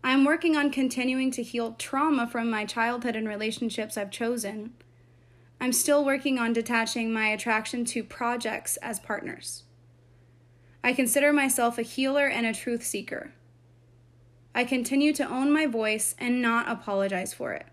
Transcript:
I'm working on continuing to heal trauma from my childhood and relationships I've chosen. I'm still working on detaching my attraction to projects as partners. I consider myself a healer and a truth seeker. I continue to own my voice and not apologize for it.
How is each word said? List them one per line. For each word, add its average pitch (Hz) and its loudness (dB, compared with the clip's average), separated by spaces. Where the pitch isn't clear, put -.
I'm 269 6
working 320 4
on 285 4
continuing 262 0
to 247 -6
heal 233 -4
trauma 269 2
from 233 -2
my 214 0
childhood 233 -2
and 220 -4
relationships 220 -4
I've 202 -4
chosen. 233 -4
I'm 254 0
still 285 4
working 269 0
on 233 0
detaching 226 0
my 220 0
attraction 220 -2
to 226 -4
projects 240 -4
as - -8
partners. - -8
I 247 4
consider 277 4
myself 254 2
a 233 -2
healer 269 2
and 233 0
a 220 0
truth 240 -4
seeker. - -8
I 247 2
continue 269 2
to - -2
own 269 2
my 311 4
voice 220 0
and 247 0
not 233 2
apologize 196 -2
for 127 -6
it. - -10